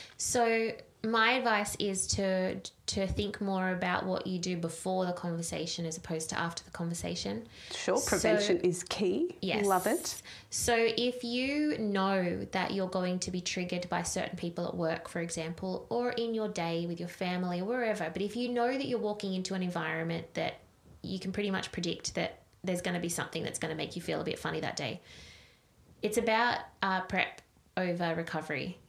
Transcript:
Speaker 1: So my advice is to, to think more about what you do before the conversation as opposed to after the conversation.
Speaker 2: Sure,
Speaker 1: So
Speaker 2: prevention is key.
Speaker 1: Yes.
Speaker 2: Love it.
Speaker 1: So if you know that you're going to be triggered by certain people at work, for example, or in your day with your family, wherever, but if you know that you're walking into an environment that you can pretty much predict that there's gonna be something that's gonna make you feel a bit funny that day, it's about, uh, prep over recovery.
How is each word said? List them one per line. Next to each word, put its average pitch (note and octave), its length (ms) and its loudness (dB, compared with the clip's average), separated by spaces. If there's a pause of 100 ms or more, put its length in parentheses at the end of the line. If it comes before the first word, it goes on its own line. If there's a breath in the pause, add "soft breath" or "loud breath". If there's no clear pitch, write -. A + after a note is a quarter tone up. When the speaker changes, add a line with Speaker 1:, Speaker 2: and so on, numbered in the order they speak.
(160 loud breath)
Speaker 1:
So A3+ 560 2 (320)
my A3+ 280 6
advice A3+ 460 2
is F#3+ 280 0
to, F#3+ 500 2 (300)
to G3 200 0
think G3+ 360 -2
more F#3+ 300 2
about F3+ 340 0
what F#3 200 0
you F#3 120 -2
do F3+ 180 -2
before F3+ 480 0
the F3+ 80 0
conversation E3+ 720 -4
as D#3+ 140 -4
opposed E3 320 -4
to - 80 0
after E3 260 -2
the - 60 -20
conversation. F3 760 -4 (280 loud breath)
Speaker 2:
Sure, - 240 2
Speaker 1:
So - 100 0
Speaker 2:
prevention G3+ 520 4
is F3+ 240 2
key. A3 580 0
Speaker 1:
Yes. G3+ 240 2
Speaker 2:
Love F#3 200 4
it. - 360 0 (280 loud breath)
Speaker 1:
So - 240 2 (220)
if B3 260 2
you C#4 560 2
know G3 600 4 (120)
that F#3 200 0
you're F#3+ 160 0
going F#3 320 2
to - 100 -4
be F#3 120 -2
triggered F3+ 480 -2
by F3 120 0
certain - 360 -2
people F3 280 -2
at - 80 -4
work, E3 340 0
for F3 120 -4
example, E3+ 720 -4
or A#3+ 220 2
in A3+ 220 0
your G#3+ 140 0
day E3+ 380 0
with E3+ 120 -4
your F3 120 -6
family, F3+ 500 -2
wherever, G#3+ 500 0
but F3+ 120 -2
if G3+ 120 -2
you A#3+ 140 0
know A#3+ 240 2
that C4+ 140 0
you're B3 120 0
walking G#3 360 0
into F#3 200 -2
an F#3 80 0
environment E3 720 -2
that E3 200 -2 (480)
you F#3 180 -4
can F#3+ 120 -4
pretty G#3 180 0
much - 200 -2
predict - 440 -4
that - 260 -2 (240)
there's F3+ 180 0
gonna F3 160 0
be E3+ 100 -2
something - 360 -4
that's - 160 -4
gonna D#3+ 160 -2
make D3+ 180 -4
you E3+ 80 -6
feel D#3+ 180 -2
a D#3 40 -2
bit - 160 -2
funny D#3+ 200 -2
that - 160 -4
day, D3+ 240 -4 (1000 loud breath)
it's G#3+ 160 2
about, A#3 400 4 (240)
uh, F#3+ 200 2
prep - 400 -2 (360)
over F3 360 2
recovery. D#3+ 600 -4 (120)